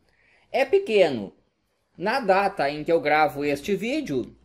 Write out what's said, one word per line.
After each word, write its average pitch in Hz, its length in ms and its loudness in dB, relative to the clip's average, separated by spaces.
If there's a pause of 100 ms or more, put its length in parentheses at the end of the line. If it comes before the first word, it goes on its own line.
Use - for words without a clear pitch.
(520)
é 247 120 0
pequeno. 190 720 2 (640)
Na 220 220 -2
data 190 500 0
em 151 140 -8
que 160 80 -2
eu 165 100 2
gravo 147 420 2
este 147 320 -2
vídeo, 202 680 -4